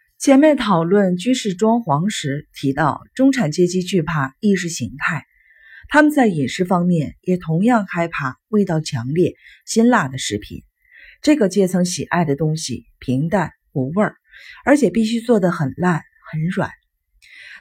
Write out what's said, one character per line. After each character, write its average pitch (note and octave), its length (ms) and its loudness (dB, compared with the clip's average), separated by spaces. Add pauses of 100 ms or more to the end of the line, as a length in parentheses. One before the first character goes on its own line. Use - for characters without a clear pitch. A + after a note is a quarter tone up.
(180)
前 C4+ 220 6
面 D4+ 160 6
讨 G3+ 260 2
论 F#3 340 2
居 F3+ 160 -2
室 A3+ 220 -4
装 A3 240 2
潢 E3+ 300 -2
时 C#3+ 440 -6
提 C#3 200 -4
到， D3 300 -2 (120)
中 C4+ 160 4
产 G3+ 220 0
阶 F3 160 2
级 F#3 120 -2
惧 F3+ 220 0
怕 D3+ 380 -4
意 G3+ 160 2
识 F3+ 120 -4
形 B2+ 300 -10
态， D3 260 -6 (640)
他 D4+ 140 4
们 D4+ 80 4
在 C#4 160 2
饮 D3+ 220 0
食 - 160 -4
方 F3 200 0
面 D#3+ 360 0
也 F3+ 160 -2
同 E3 260 -2
样 A3 240 2
害 E3+ 220 -4
怕 C#3 400 -8
味 G#3 160 2
道 D#3+ 160 -2
强 B2 340 -6
烈、 D#3+ 220 0 (300)
辛 A3+ 220 2
辣 G3+ 200 2
的 C3 100 -10
食 - 180 -6
品。 - 280 -12 (580)
这 D4+ 140 4
个 G#3+ 120 2
阶 F#3+ 200 2
层 F3+ 160 0
喜 F3 180 -4
爱 E3+ 220 0
的 C#3+ 100 0
东 D#3 220 -2
西 C3+ 300 -8 (120)
平 C3+ 300 -2
淡 F3 240 -2 (200)
无 C3+ 180 -4
味 G3 120 0
儿， - 140 -4 (480)
而 C#4 100 4
且 C#4+ 140 4
必 A3 160 0
须 A3+ 160 -2
做 A#3 180 2
得 F3+ 120 0
很 D#3 260 -4
烂、 F3+ 240 0 (300)
很 D#3 160 -4
软。 F#3 240 -4 (920)